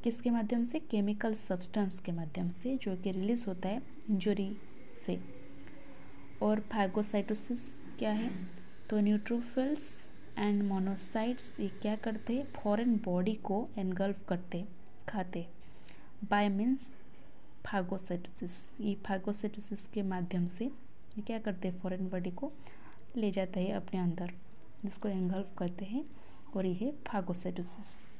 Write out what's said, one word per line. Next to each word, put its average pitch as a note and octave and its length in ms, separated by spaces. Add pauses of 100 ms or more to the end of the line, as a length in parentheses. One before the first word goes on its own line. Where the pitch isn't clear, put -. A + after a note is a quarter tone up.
किसके A#3+ 260
माध्यम A#3 340
से? D#4 160
केमिकल G#3+ 540
सब्सटेंस F#3+ 640
के F3 120
माध्यम E3+ 380
से, B3+ 260
जो G3 200
कि F#3 160
रिलीज G#3 360
होता F#3 200
है A3+ 140 (280)
इंजरी G3 460 (500)
से। F3+ 140 (1200)
और G#3+ 180
phagocytosis G#3 1000 (400)
क्या G#3+ 120
है? A3 200 (600)
तो G#3+ 100
neutrophils A#3+ 800 (580)
and G3+ 340
monocytes G3 880
ये G3+ 80
क्या G#3 280
करते A3 400
हैं? C#4 160
फॉरेन A3 440
बॉडी F3+ 380
को G#3+ 340 (100)
एनगल्फ F#3+ 500
करते, F3+ 360 (440)
खाते। F3+ 380 (800)
By G#3 340
means B3+ 200 (840)
phagocytosis, F3+ 1120
ये G#3 160 (140)
phagocytosis G#3 800
के G#3 100
माध्यम F3+ 440
से F3+ 180
ये - 560
क्या A3 180
करते F#3+ 300
हैं? F3+ 120
फॉरेन F#3 280
बॉडी F3+ 220
को C#4+ 220 (640)
ले G#3+ 140
जाता F#3 300
है F#3 120
अपने F#3 280
अंदर, F3 320 (520)
जिसको G3 240
एनगल्फ F#3+ 500
करते F3+ 260
हैं, A#3 200 (520)
और F#3+ 100
ये F#3 60
है A3 200 (100)
phagocytosis। F3+ 840 (340)